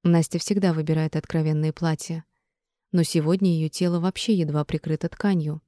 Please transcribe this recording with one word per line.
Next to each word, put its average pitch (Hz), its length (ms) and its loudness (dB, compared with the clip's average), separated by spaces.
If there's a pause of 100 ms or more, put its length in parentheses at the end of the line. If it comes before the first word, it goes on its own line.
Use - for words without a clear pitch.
Настя 170 340 2
всегда 190 360 0
выбирает 160 420 0
откровенные 156 580 0
платья. 160 500 -4 (680)
Но 180 100 2
сегодня 175 500 2
ее 160 160 0
тело 175 320 0
вообще 190 360 0
едва 151 280 0
прикрыто 156 460 -4
тканью. 156 580 0